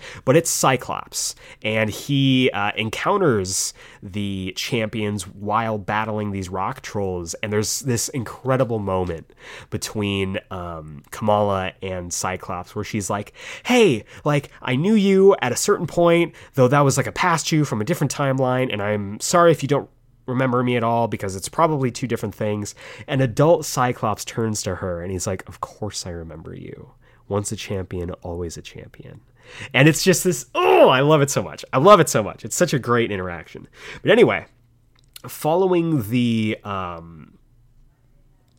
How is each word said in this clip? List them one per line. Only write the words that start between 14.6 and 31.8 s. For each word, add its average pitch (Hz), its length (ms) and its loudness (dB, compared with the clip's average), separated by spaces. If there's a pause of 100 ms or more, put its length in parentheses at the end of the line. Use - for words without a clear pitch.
I 127 140 -2
knew 180 180 2
you 196 480 6
at 120 100 -2
a 117 60 -2
certain 185 300 0
point, 170 480 4 (180)
though 127 160 4
that 143 120 4
was, 135 140 4
like, 135 120 -2
a 101 40 -8
past 170 400 0
you 151 140 2
from 110 160 -4
a 107 40 -2
different 135 280 -2
timeline, 131 580 0
and 208 100 -4
I'm 202 380 -2
sorry 170 320 6
if 143 120 2
you 135 40 -4
don't 135 220 -2 (380)
remember 127 360 0
me 123 120 0
at 117 80 0
all, 117 240 0
because 101 280 -6
it's 95 120 -8
probably 151 440 0
two - 160 -8
different 110 260 -4
things." 104 400 -4 (340)
An 139 140 0
adult 147 420 2
Cyclops 123 640 -2
turns 110 380 -4
to 95 100 -4
her 87 300 -6
and 95 80 -8
he's 92 160 -4
like, 95 200 -6
"Of - 140 -16
course - 460 -10
I - 20 -10
remember 82 460 -12
you. - 380 -16 (340)
Once 101 240 -2
a 110 40 -6
champion, 92 540 -6 (140)
always 87 340 -8
a - 60 -16
champion." - 580 -18 (500)
And 135 160 6
it's 156 160 4
just 185 200 4
this, - 320 -2
oh, 320 340 6
I 131 120 4
love 147 200 6
it 139 80 2
so 117 140 -2
much. 76 280 -12
I 127 60 0
love 185 220 8